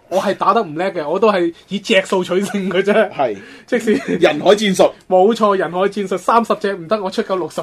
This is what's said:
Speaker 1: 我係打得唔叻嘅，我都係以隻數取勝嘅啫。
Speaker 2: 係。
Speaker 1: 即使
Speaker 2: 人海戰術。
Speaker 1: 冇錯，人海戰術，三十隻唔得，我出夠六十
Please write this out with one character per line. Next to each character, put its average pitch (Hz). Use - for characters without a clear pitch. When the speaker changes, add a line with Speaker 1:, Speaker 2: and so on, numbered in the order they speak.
Speaker 1:
我 180
係 196
打 180
得 226
唔 156
叻 175
嘅， 160
我 170
都 214
係 175
以 202
隻 190
數 190
取 -
勝 196
嘅 185
啫。 208
Speaker 2:
係。 117
Speaker 1:
即 247
使 220
Speaker 2:
人 156
海 175
戰 202
術。 160
Speaker 1:
冇 190
錯， 208
人 165
海 180
戰 196
術， 185
三 226
十 214
隻 202
唔 170
得， 214
我 185
出 -
夠 190
六 165
十 160